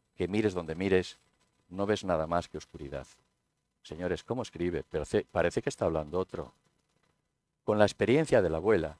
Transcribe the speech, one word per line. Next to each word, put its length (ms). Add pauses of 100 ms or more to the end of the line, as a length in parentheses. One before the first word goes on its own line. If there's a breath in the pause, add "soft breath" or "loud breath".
(160)
que 120
mires 260
donde 200
mires, 440 (500)
no 180
ves 180
nada 220
más 220
que 100
oscuridad. 480 (760)
Señores, 400
¿cómo 200
escribe? 420
Parece, 460
parece 300
que 80
está 160
hablando 340
otro. 340 (1120)
Con 140
la 60
experiencia 560
de 100
la 60
abuela 440